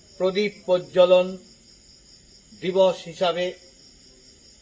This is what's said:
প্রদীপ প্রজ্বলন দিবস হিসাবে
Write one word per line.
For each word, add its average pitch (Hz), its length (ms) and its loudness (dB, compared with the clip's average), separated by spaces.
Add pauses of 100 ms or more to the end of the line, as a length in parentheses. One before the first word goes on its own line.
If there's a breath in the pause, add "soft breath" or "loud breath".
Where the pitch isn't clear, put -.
(180)
প্রদীপ 190 360 -2 (120)
প্রজ্বলন 180 640 2 (1300)
দিবস 185 360 0 (120)
হিসাবে 175 360 -4 (1160)